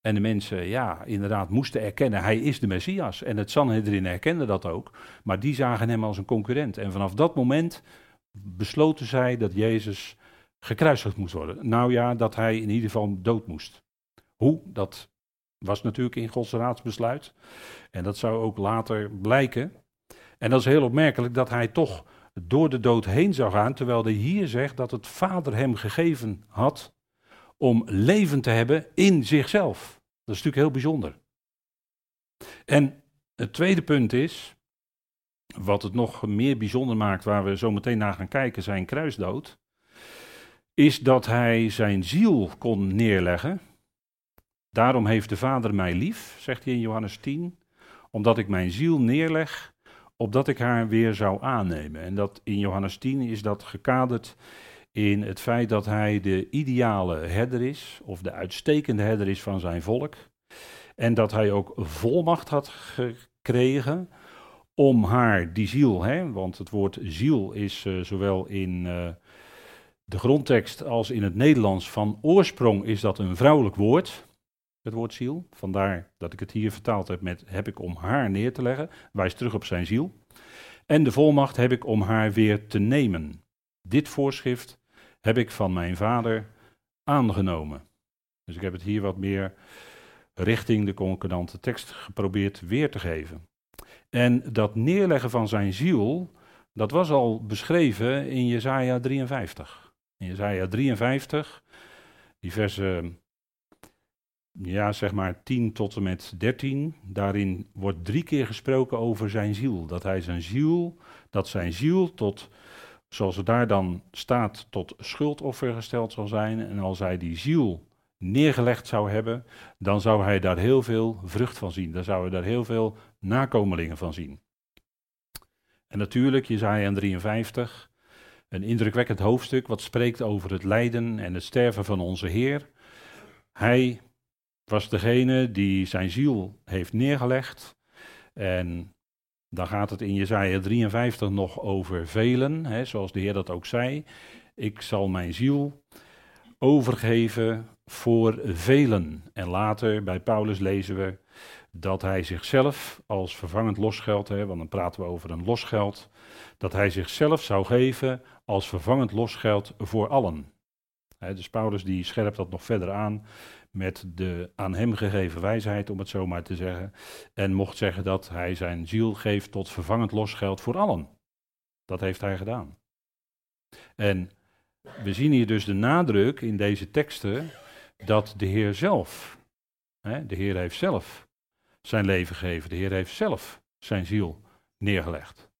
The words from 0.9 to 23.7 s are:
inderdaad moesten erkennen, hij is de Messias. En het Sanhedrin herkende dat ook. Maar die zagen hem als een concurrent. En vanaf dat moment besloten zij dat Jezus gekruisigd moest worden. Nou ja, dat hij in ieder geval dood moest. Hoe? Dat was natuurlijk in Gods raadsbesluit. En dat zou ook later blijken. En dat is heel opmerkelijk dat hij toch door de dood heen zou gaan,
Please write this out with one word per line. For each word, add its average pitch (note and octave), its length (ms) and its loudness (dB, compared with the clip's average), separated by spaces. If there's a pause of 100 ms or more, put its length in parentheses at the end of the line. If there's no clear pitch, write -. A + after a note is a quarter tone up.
inderdaad G2+ 460 -2
moesten A#2 320 -2
erkennen, G#2+ 420 0
hij A2 140 2
is C3 220 -2
de A2+ 80 0
Messias. A2 560 -4
En A2+ 140 -4
het G#2 140 -4
Sanhedrin G#2+ 540 2
herkende C#3 400 -2
dat G2+ 200 -2
ook. E2+ 260 -6 (320)
Maar F#2+ 160 0
die C3 160 0
zagen A#2+ 340 0
hem A2 140 0
als G#2 140 -4
een G2 80 -8
concurrent. A#2+ 520 -2
En G2+ 140 -6
vanaf F#2+ 220 -2
dat D#3 220 2
moment C#3 480 2 (540)
besloten G#2 680 0
zij B2 320 0
dat G#2 160 -2
Jezus G#2+ 640 -2 (420)
gekruisigd A#2+ 580 2
moest F#2 160 -6
worden. F2 360 -6
Nou A#2+ 220 4
ja, A#2+ 240 2
dat A2+ 200 0
hij A2+ 220 2
in A2 120 -4
ieder A2 200 0
geval G2+ 320 -2
dood A2 260 0
moest. - 360 -12 (520)
Hoe? D3+ 300 2
Dat - 440 -8 (480)
was G2 260 -4
natuurlijk A#2+ 320 -2
in A#2 120 -6
Gods A#2 240 -6
raadsbesluit. A#2+ 800 -4 (580)
En F2+ 120 -8
dat G2+ 140 -4
zou A2+ 260 0
ook A2 140 -4
later G#2+ 540 -2
blijken. A#2+ 640 0 (640)
En A2+ 120 -2
dat C3 100 6
is A2 60 2
heel C#3+ 180 8
opmerkelijk B2+ 500 2
dat B2 160 2
hij A#2+ 180 0
toch A2 380 -2 (360)
door C3+ 280 4
de C3 100 0
dood A2+ 260 4
heen D3+ 280 4
zou B2 180 2
gaan, G#2 220 4